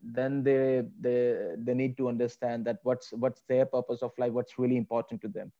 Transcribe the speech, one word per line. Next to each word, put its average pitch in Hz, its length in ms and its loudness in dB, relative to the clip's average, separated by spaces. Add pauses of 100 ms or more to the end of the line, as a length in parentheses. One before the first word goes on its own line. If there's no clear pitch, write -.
then 131 400 -2
they, 131 400 4 (160)
they, 120 580 2
they 120 160 -2
need 131 240 0
to 127 120 0
understand 120 560 -2
that 117 180 -2
what's, 127 300 -2
what's 143 360 -2
their 131 160 6
purpose 127 380 -2
of 120 160 -4
life, 120 140 0
what's 123 260 -4
really 127 180 4
important 117 440 -2
to 110 60 -8
them. 101 320 -8